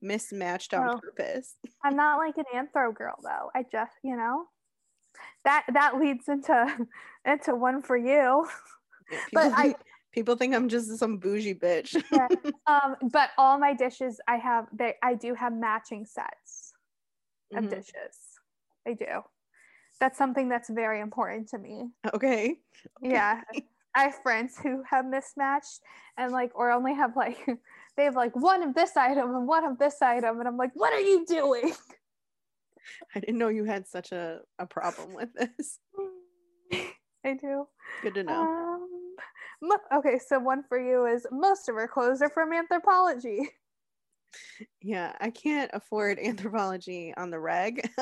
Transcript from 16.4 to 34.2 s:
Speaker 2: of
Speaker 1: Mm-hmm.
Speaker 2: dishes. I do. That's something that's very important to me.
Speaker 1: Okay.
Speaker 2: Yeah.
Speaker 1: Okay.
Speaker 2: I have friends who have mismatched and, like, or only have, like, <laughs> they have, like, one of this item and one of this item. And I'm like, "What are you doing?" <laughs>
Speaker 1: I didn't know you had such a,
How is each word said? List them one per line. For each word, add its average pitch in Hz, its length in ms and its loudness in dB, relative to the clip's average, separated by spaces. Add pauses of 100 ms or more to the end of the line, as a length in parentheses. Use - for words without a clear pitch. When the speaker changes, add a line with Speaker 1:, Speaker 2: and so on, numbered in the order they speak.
Speaker 2:
of 220 120 -4
Speaker 1:
Mm-hmm. 202 40 -6
Speaker 2:
dishes. - 480 -10 (720)
I 240 60 -4
do. 214 280 -8 (800)
That's 262 180 2
something 262 320 0
that's 240 200 -4
very 220 300 -2
important 214 500 -6
to 247 100 -10
me. 214 280 -14 (260)
Speaker 1:
Okay. 240 440 2 (440)
Speaker 2:
Yeah. 226 400 0 (120)
Speaker 1:
Okay. - 120 -10 (300)
Speaker 2:
I 269 80 6
have 277 200 2
friends 240 380 -2
who 262 280 -4
have 262 160 2
mismatched 269 720 -4 (380)
and, 247 160 -4
like, 247 220 -2
or 240 160 0
only 254 240 0
have, 254 200 0
like, 240 300 -2
<laughs> - 500 -8
they 285 100 2
have, 269 100 0
like, 240 200 0
one 359 280 4
of 277 100 -2
this 339 240 2
item 262 380 2
and 247 120 -2
one 320 160 4
of 277 140 -2
this 285 240 0
item. 240 380 2
And 240 100 -4
I'm 240 80 -6
like, 254 160 -2
"What 370 180 2
are 440 80 0
you 392 260 6
doing?" 285 460 2 (680)
<laughs> - 760 -20
Speaker 1:
I 208 60 -4
didn't 226 160 -4
know 226 100 2
you 214 160 -2
had 196 240 -4
such 180 240 -12
a, 170 280 -8 (200)